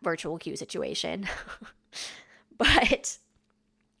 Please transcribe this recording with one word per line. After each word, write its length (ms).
virtual 360
queue 180
situation. 760
<laughs> 60
But 640